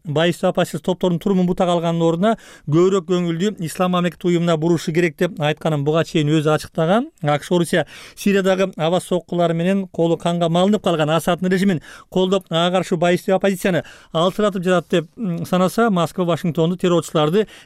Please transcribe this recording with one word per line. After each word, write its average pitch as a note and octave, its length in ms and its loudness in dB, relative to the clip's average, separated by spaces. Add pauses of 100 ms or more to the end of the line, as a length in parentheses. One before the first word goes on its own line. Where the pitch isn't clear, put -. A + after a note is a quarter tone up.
байыстуу E3+ 460 0
оппозиция F3 300 -2
топторунун F3+ 380 -2
турумун F#3 280 0
бутага F3+ 260 0
алганын E3+ 300 0
ордуна E3+ 340 2 (320)
көбүрөөк F3 400 2
көңүлдү F3+ 480 -2 (100)
Ислам F3+ 260 -2
мамлекети F3+ 360 -2
уюмуна E3+ 280 2
бурушу E3 360 -2
керек E3+ 260 0
деп F3 220 -2
айтканын D3+ 440 -2
буга D#3 200 2
чейин D#3 240 0
өзү D3+ 260 2
ачыктаган. F#3 560 -2 (120)
акш D3 280 -2
Орусия F3 360 0 (300)
Сириядагы F#3+ 600 0
аба E3+ 240 0
соккулары F3 540 -2
менен F#3 340 0
колу E3+ 280 0
канга F3 320 -2
малынып F#3 340 2
калган D#3 280 0
Асадтын E3+ 400 0
режимин F#3+ 320 0 (260)
колдоп, F#3 420 0
ага F3 280 0
каршы F3 180 -2
байыстуу F3 400 2
оппозицияны F#3 480 0 (280)
алсыратып F#3+ 500 0
жатат F3+ 280 0
деп, E3+ 160 0 (100)
м, F3 280 -6
санаса, F#3 460 2
Москва F3+ 340 0
Вашингтонду E3+ 520 0
террорчуларды E3+ 680 0 (200)